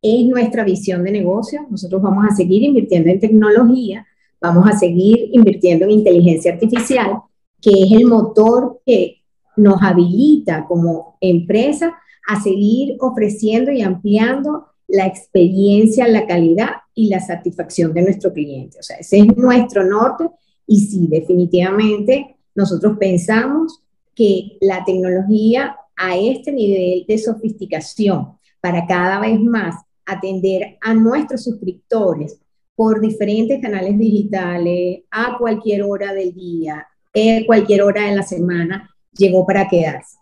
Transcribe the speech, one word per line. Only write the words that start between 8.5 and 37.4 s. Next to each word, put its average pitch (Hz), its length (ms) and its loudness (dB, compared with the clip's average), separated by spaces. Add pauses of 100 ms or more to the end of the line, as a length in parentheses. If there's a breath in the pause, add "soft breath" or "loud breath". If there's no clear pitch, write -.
que 214 380 0 (360)
nos 202 260 4
habilita 180 800 2
como 170 560 -4
empresa 220 760 0 (320 soft breath)
a 208 140 -4
seguir 214 600 -2
ofreciendo 226 680 -2
y 247 120 -2
ampliando 220 840 -2 (200)
la 190 180 0
experiencia, 202 1000 2
la 214 180 2
calidad 175 440 0 (260)
y 220 140 0
la 185 100 -2
satisfacción 170 720 -6
de 175 80 0
nuestro 190 320 -2
cliente. 139 460 -12
O - 40 -20
sea, - 140 -18
ese 190 220 2
es 208 180 6
nuestro 240 460 2
norte 226 440 0 (400)
Y 202 200 2
sí, 180 200 -2
definitivamente, 190 1300 0 (200)
nosotros 196 420 -2
pensamos 233 840 -2 (320)
que 196 460 -2
la 185 240 -2
tecnología 202 880 0 (220)
a 185 200 -4
este 247 340 -4
nivel 190 560 -2
de 214 100 -2
sofisticación, 196 1160 -6 (280)
para 175 260 -4
cada 180 320 -2
vez 220 200 -2
más 214 360 -2 (300)
atender 190 760 -6
a 226 120 -4
nuestros 240 500 0
suscriptores 185 960 -6 (360)
por 220 240 0
diferentes 214 640 -2
canales 202 360 -4
digitales, 180 1120 -2
a 240 260 -6
cualquier 220 460 -4
hora 202 300 -6
del 185 200 -6
día, 165 520 -10 (280)
en 220 320 0